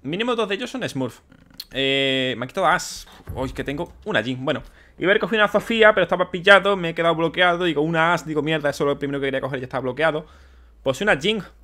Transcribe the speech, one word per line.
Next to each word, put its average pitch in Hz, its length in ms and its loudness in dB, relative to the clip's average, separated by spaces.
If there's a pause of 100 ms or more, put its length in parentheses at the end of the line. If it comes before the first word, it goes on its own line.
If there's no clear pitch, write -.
mínimo 214 340 -4
dos 214 120 -2
de 202 60 -4
ellos 233 160 -8
son 214 180 -8
Smurf. 131 340 -8 (500)
Eh, 135 640 0
me 123 60 -6
ha - 20 -8
quitado 175 220 0
As. - 400 -2 (260)
Uy, 131 160 -6
que - 140 -8
tengo 151 280 -8 (120)
una 139 180 0
Jin. 127 220 -6
Bueno, 143 180 -2 (340)
iba 170 120 -2
a - 20 4
haber 208 100 4
cogido 214 220 0
una 202 80 2
Sofía, 214 420 4
pero 196 120 4
estaba 175 260 -2
pillado. 196 460 6
Me 170 140 -4
he 165 40 -8
quedado 165 220 2
bloqueado. 170 480 2
Digo, 151 180 0
una 165 320 2
As. 160 100 -4
Digo, 151 180 -2
mierda, 151 280 0
eso 143 140 -2
es 143 40 2
lo 143 80 0
primero 143 220 -6
que 139 80 -2
quería 135 140 -2
coger. 135 180 -6
Ya 127 60 -8
estaba 127 160 -6
bloqueado. 147 440 -2 (600)
Pues 135 160 -2
una 196 180 2
Jin. 202 240 -2 (220)